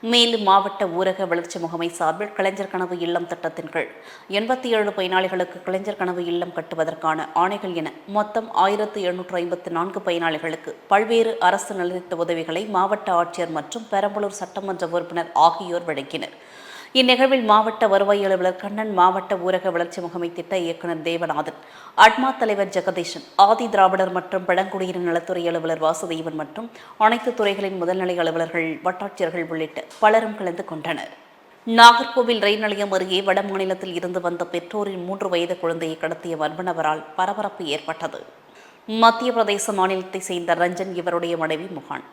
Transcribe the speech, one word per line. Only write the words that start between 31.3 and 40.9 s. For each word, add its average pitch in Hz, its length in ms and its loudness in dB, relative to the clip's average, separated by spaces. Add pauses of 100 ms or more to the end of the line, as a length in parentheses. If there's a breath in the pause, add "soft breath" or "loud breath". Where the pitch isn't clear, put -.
நாகர்கோவில் 233 800 8
ரயில் 214 200 2
நிலையம் 202 320 -2
அருகே 185 300 0
வட 196 220 4
மாநிலத்தில் 190 500 -4
இருந்து 180 280 -4
வந்த 175 160 -4 (100)
பெற்றோரின் 190 560 -6
மூன்று 196 240 -4
வயது 175 280 0
குழந்தையை 165 400 -4
கடத்திய 160 400 -6
மர்ம 160 280 -4
நபரால் 156 360 -2 (140)
பரபரப்பு 202 440 -4 (120)
ஏற்பட்டது. 160 440 -8 (840 loud breath)
மத்திய 233 340 4
பிரதேச 202 440 0
மாநிலத்தை 185 400 -2 (100)
சேர்ந்த 175 320 0
ரஞ்சன், 185 380 -2